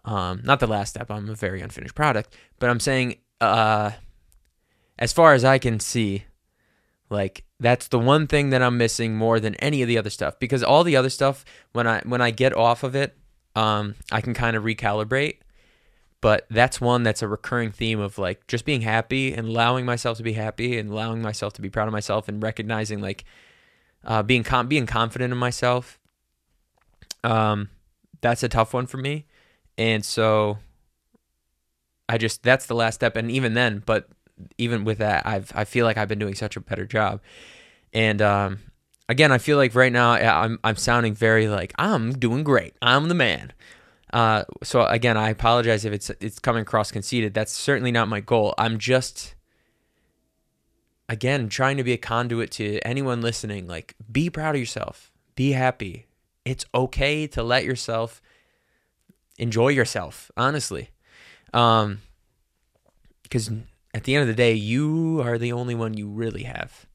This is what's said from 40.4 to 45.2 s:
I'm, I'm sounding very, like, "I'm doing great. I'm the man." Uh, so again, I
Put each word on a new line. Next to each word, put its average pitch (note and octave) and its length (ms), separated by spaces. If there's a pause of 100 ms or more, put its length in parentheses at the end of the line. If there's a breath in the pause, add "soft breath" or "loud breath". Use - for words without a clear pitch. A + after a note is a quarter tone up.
I'm, A2+ 200
I'm A2 120
sounding A#2+ 380
very, A2 340
like, F#2+ 300
"I'm C#3+ 340
doing B2+ 300
great. B2+ 380
I'm C3+ 280
the F3 60
man." G2+ 380 (600 soft breath)
Uh, A2 320 (180)
so - 240
again, A#2 300
I A2 120